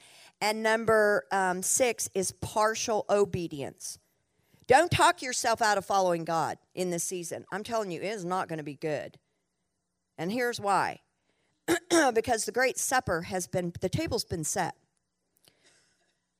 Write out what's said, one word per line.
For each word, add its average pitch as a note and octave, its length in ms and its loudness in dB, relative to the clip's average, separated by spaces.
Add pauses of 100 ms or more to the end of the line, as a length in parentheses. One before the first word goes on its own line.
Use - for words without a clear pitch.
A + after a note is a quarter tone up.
(400)
And G#3+ 220 -2
number, A3 680 2
um, F#3 320 0
six - 500 0
is F#3+ 160 -2
partial A3 800 -2
obedience. F3 880 -2 (680)
Don't D#4 240 6
talk E4+ 320 4
yourself A#3+ 400 -2
out G#3 160 4
of F3+ 80 -6
following F3 400 2
God D#3 320 -2 (160)
in F3+ 160 -2
this E3+ 120 -2
season. E3+ 480 -8
I'm G3+ 140 -8
telling A3 260 -4
you, D#3 120 -8
it F3+ 60 -4
is G#3+ 140 -8
not F3+ 260 -2
gonna D#3 140 -6
be D3 120 -10
good. C#3+ 440 -6 (1000)
And E3+ 120 -4
here's A#3+ 300 -2
why. F3+ 400 0 (680)
<clears throat> E4 460 2
Because A3 320 0
the G#3 80 -8
Great B3 240 0
Supper G3+ 460 0
has F#3 240 -4
been, F3 340 -4
the F#3 80 0
table's D#4 380 -2
been E3 180 -6
set. - 300 -2 (1700)